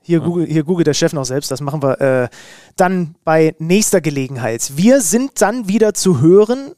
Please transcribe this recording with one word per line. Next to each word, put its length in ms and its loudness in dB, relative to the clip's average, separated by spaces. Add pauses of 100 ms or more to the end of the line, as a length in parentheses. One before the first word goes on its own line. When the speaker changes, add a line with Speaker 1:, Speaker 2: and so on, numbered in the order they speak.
Speaker 1:
Hier 180 0
Speaker 2:
Ja. 40 -8
Speaker 1:
Google, 220 -2
hier 180 -2
googelt 240 0
der 60 2
Chef 180 0
noch 140 -6
selbst. 260 -6
Das 80 -6
machen 240 -6
wir, 160 0
äh, 300 0 (480)
dann 380 0 (100)
bei 340 2
nächster 400 2
Gelegenheit. 760 -6
Wir 240 4
sind 400 -2
dann 260 -2
wieder 260 0
zu 280 0
hören. 560 4